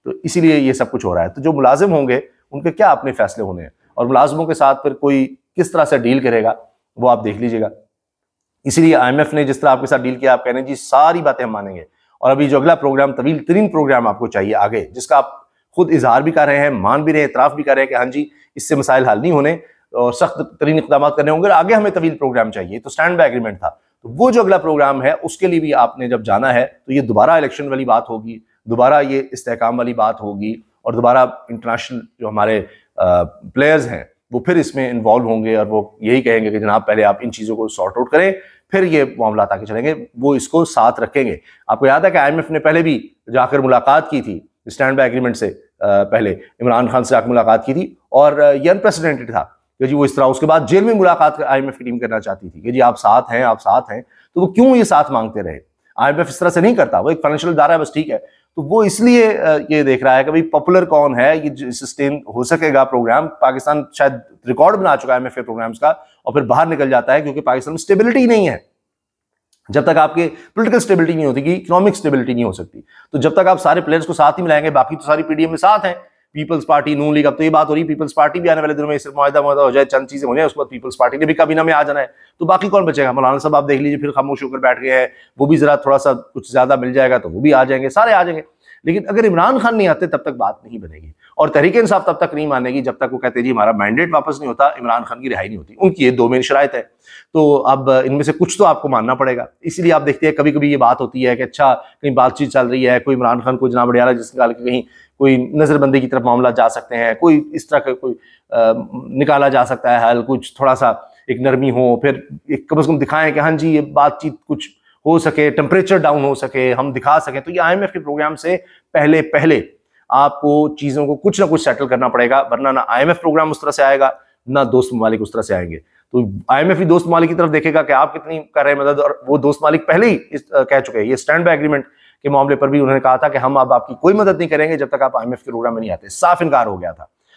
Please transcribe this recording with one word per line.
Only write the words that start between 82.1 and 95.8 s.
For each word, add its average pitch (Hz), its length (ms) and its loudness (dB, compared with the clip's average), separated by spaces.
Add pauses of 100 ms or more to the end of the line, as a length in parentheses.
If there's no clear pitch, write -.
तो 170 80 -6
बाकी 185 220 2
कौन 190 160 2
बचेगा? 139 280 0
मौलाना 131 260 0
साहब 151 180 0
आप 143 80 2
देख 139 160 0
लीजिए, 147 180 -2
फिर 147 120 -6
खामोश 139 320 -4
होकर 131 160 -10
बैठ 127 220 0
गए 131 120 -2
हैं, 127 200 2 (260)
वो 135 80 0
भी 160 100 4
जरा 147 200 2
थोड़ा 139 220 2
सा 139 140 0
कुछ 123 400 -10
ज्यादा 131 240 2
मिल 127 160 -6
जाएगा 127 260 2
तो 90 100 -6
वो 87 120 -8
भी 147 120 4
आ 131 120 6
जाएंगे, 131 240 -2
सारे 214 240 2
आ 185 120 2
जाएंगे। 160 200 -6 (420)
लेकिन 170 180 -2
अगर 214 200 0
इमरान 202 340 2
खान 226 180 -2
नहीं 196 120 2
आते - 180 0
तब 156 120 -4
तक 143 140 -8
बात 110 340 -6
नहीं 113 120 -16
बनेगी 80 360 -20 (240)
और 151 100 4
तहरीक 156 280 2
इंसाफ 208 300 2
तब 170 180 -2
तक 156 100 -8
नहीं 151 120 -4
मानेगी 127 360 -4
जब 123 120 -4
तक 127 180 -4
वो 127 60 -8
कहते 123 240 -4
जी 127 80 -2
हमारा 113 220 2
मैंडेट 113 400 0
वापस 147 260 -2
नहीं 143 100 -10
होता, 139 300 0
इमरान 120 260 -2
खान 123 160 -14
की 131 80 -8
रिहाई 95 180 -6
नहीं 104 120 -12
होती। - 240 -20